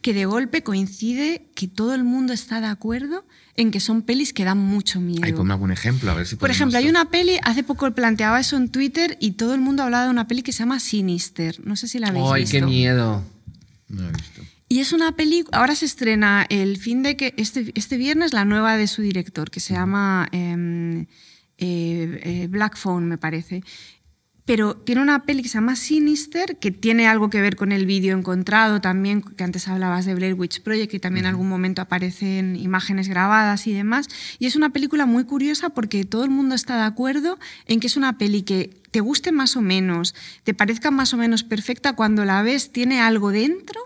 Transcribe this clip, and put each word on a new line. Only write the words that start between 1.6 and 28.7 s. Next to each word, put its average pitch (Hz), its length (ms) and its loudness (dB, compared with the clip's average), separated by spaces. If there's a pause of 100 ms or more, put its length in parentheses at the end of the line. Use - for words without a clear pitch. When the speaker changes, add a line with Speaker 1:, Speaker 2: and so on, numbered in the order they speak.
Speaker 1:
todo 220 260 -2
el 254 80 0
mundo 254 300 0
está 226 280 -6
de 220 60 -4
acuerdo 254 580 -6 (320)
en 226 140 2
que 202 80 -4
son 220 240 0
pelis 262 300 0
que 202 120 -4
dan 190 140 2
mucho 196 420 0
miedo. 175 220 -2
Speaker 2:
Ay, 165 120 0
ponme 98 180 2
algún 95 180 2
ejemplo, 117 400 0
a 82 40 2
ver 87 120 -2
si 107 80 -6
Speaker 1:
Por - 60 -10
Speaker 2:
podemos 262 160 2
Speaker 1:
ejemplo, 247 220 4
hay 262 80 4
Speaker 2:
to- 320 40 6
Speaker 1:
una 330 200 4
peli, 359 340 4
hace 240 180 2
poco 269 320 0
planteaba 226 460 2
eso 277 160 -2
en 254 140 2
Twitter 285 500 0
y 208 120 0
todo 226 220 0
el 269 60 0
mundo 277 240 2
hablaba 247 220 2
de 254 40 2
una 233 160 2
peli 247 160 -2
que 262 100 -6
se - 60 -6
llama 240 220 0
Sinister. 175 840 -2
No 208 120 -4
sé 240 100 -6
si 240 140 -6
la 214 80 -2
habéis 135 200 2
Speaker 3:
Ay, 135 140 4
Speaker 1:
visto. 139 160 2
Speaker 3:
qué 135 80 2
miedo. 127 580 2 (640)
Speaker 2:
No 98 140 -6
la 87 60 -4
he 80 40 -6
visto. 80 300 -10 (240)
Speaker 1:
Y 247 140 2
es 269 120 0
una 320 200 2
peli, 320 400 2
ahora 269 240 2
se - 80 -2
estrena 214 640 2
el 196 300 0
fin 233 260 -2
de 277 120 0
que, 262 200 -4
este, 220 400 -4
este 214 200 -4
viernes 294 360 0
la 202 120 2
nueva 214 320 2
de 208 120 2
su - 140 -4
director, 185 480 -4
que 175 100 -10
se 190 140 -4
Speaker 2:
Ujú. 180 80 0
Speaker 1:
llama, 196 500 0
em, 170 680 -4 (560)
eh, 170 680 -4
eh, 175 260 -4
Black 208 260 -2
Phone, 180 300 -2
me 170 120 -2
parece. 165 440 -6 (840)
Pero 214 280 2
tiene 247 260 0
una 285 240 2
peli 277 180 -2
que 240 60 -8
se - 60 -8
llama 233 220 0
Sinister, 302 840 0
que 208 120 -2
tiene 226 360 2
algo 214 240 4
que 208 100 0
ver 202 160 2
con 202 160 0
el 196 140 0
vídeo 190 300 2
encontrado 196 640 2